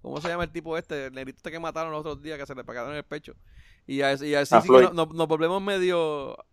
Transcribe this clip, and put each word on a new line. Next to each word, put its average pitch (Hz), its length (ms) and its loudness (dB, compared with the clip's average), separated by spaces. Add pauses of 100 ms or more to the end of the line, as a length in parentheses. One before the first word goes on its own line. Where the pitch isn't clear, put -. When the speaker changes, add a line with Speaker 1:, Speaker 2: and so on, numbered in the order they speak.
Speaker 1:
¿cómo 139 180 -8
se 165 60 -6
llama 175 160 -2
el 165 80 -8
tipo 160 260 -6
este? 147 300 -8
El 131 60 -14
negrito 131 240 -14
este - 140 -14
que 160 80 -12
mataron 160 320 -6
los 151 100 -6
otros 147 200 -10
días, 151 160 -10
que 139 80 -10
se 143 80 -14
le 127 100 -12
pegaron 120 280 -8
en 147 60 -8
el 143 60 -10
pecho. - 300 -14 (540)
Y 139 140 -2
a 139 100 4
ese, 139 160 -4
y 147 80 2
a 143 60 4
ese 139 140 4
Speaker 2:
A 117 60 10
Speaker 1:
sí 180 60 -6
que 127 60 6
Speaker 2:
Floyd. 127 200 10
Speaker 1:
no, 165 120 0
no, 160 80 -16
nos 165 140 0
volvemos 165 340 0
medio 175 760 -2 (160)